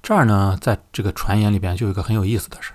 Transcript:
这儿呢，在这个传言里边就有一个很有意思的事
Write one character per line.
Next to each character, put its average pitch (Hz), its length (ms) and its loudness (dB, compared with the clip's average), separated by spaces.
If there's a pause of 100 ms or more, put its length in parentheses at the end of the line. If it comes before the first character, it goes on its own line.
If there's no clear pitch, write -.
这 - 120 -2
儿 160 100 4
呢， 98 360 4
在 117 180 0 (120)
这 - 120 -8
个 98 100 -2
传 101 260 0
言 104 140 2
里 98 60 0
边 90 180 -2
就 110 100 -2
有 98 60 -2
一 - 20 -4
个 98 80 -4
很 110 140 -2
有 101 80 0
意 104 140 0
思 - 100 -8
的 - 120 -16
事 - 140 -14